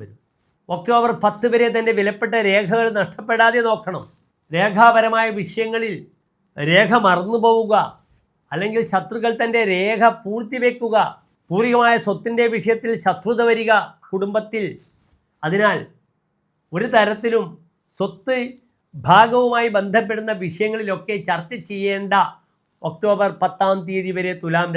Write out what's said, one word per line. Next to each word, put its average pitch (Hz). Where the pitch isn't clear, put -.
വരും. 104
ഒക്ടോബർ 233
പത്ത് 208
വരെ 240
തന്നെ 226
വിലപ്പെട്ട 208
രേഖകൾ 208
നഷ്ടപ്പെടാതെ 226
നോക്കണം. 185
രേഖാപരമായ 220
വിഷയങ്ങളിൽ 220
രേഖ 175
മറന്നുപോവുക, 214
അല്ലെങ്കിൽ 214
ശത്രുക്കൾ 220
തൻ്റെ 233
രേഖ 196
പൂഴ്ത്തിവെക്കുക, 233
പൂർവികമായ 233
സ്വത്തിൻ്റെ 233
വിഷയത്തിൽ 226
ശത്രുത 214
വരിക 226
കുടുംബത്തിൽ. 208
അതിനാൽ 190
ഒരു 190
തരത്തിലും 214
സ്വത്ത് -
ഭാഗവുമായി 233
ബന്ധപ്പെടുന്ന 214
വിഷയങ്ങളിലൊക്കെ 208
ചർച്ച 170
ചെയ്യേണ്ട 196
ഒക്ടോബർ 202
പത്താം 190
തീയതി 185
വരെ 185
തുലാം 170